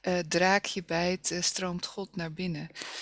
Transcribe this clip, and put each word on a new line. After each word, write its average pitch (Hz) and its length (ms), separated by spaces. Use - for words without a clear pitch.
eh, 180 180
draak 180 460
je 185 200
bijt, 175 460
eh, 175 100
stroomt 175 460
God - 300
naar 165 160
binnen. 165 360